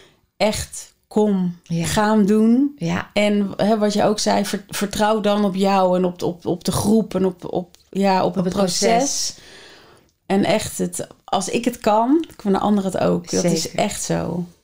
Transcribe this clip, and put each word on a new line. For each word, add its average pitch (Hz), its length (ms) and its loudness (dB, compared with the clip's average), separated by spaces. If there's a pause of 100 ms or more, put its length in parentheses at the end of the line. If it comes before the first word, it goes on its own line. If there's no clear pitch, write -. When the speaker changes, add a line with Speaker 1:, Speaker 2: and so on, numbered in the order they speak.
(380)
Speaker 1:
Echt, - 560 -4 (140)
kom. 190 560 0
Speaker 2:
Ja. 170 220 -4
Speaker 1:
Ga 214 300 0
hem 208 100 4
doen. 226 520 4
Speaker 2:
Ja. 175 360 -4
Speaker 1:
En, 208 440 0
hè, 214 200 2
wat 208 160 0
je 202 100 0
ook 208 160 0
zei, 202 260 0
ver-, - 220 -6
vertrouw 208 540 -2
dan 208 240 0
op 185 100 -2
jou 190 420 2
en 185 80 2
op, 180 180 -4
op, 175 220 -6
op 175 180 -4
de 185 80 -2
groep 214 440 0
en 190 100 0
op, - 280 -6
op, - 220 -6 (140)
ja, 190 340 2
op 180 60 2
Speaker 2:
Op 180 60 -6
Speaker 1:
het 180 100 -2
Speaker 2:
het 180 80 -2
Speaker 1:
proces. 190 360 0
Speaker 2:
proces. 247 460 0 (880)
Speaker 1:
En 196 200 2
echt, - 320 -2
het, 180 300 -6 (180)
als - 240 -4
ik 240 160 -2
het 240 140 -2
kan, 240 460 2 (100)
kunnen 196 260 0
anderen 196 300 0
het - 100 -2
ook. 175 300 0
Dat 185 120 -2
is 175 180 2
Speaker 2:
Zeker. - 180 -6
Speaker 1:
echt - 240 -2
zo. 175 420 -4 (180)